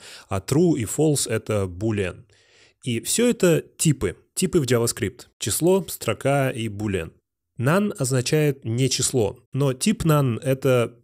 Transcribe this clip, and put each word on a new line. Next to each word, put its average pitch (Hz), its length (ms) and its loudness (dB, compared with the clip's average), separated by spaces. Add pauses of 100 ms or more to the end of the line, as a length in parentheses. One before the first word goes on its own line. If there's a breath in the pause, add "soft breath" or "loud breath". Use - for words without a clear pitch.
(280 loud breath)
а 95 120 -2
true 156 380 2
и 117 60 -4
false — 151 440 0
это 107 360 -2
boolean. 95 600 -4 (600 soft breath)
И 113 160 -4
всё 240 300 0
это 180 320 2 (160)
типы, 123 360 2 (200)
типы - 260 0
в 139 40 0
JavaScript. 117 640 -2 (100)
Число, 180 500 0
строка 135 640 -2
и 113 180 -6
boolean. 101 440 -4 (460)
None 185 340 0
означает 139 720 -2
не 123 240 0
число, - 500 -2 (140)
но 135 180 0
тип 208 320 -2
none — 143 380 4
это 131 600 0